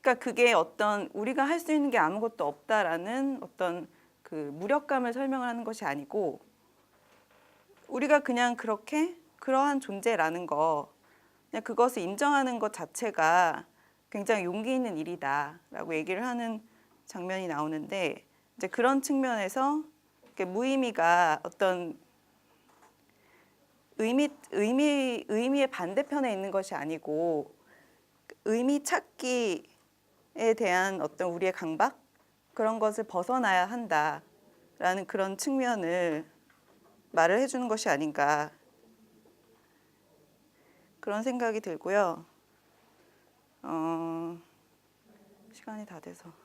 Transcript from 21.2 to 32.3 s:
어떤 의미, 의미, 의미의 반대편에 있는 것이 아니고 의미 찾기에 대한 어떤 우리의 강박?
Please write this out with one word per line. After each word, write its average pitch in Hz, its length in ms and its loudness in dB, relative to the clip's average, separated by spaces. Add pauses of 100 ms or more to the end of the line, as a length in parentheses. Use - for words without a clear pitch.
어떤 175 540 -2 (2000)
의미, 262 320 2 (220)
의미, 262 760 2
의미의 262 400 2
반대편에 262 640 -2
있는 190 200 -4
것이 190 240 -2
아니고 151 800 -2 (920)
의미 254 380 0
찾기에 247 840 -2 (880)
대한 190 460 0
어떤 175 300 -4
우리의 185 200 0
강박? 185 480 -2 (540)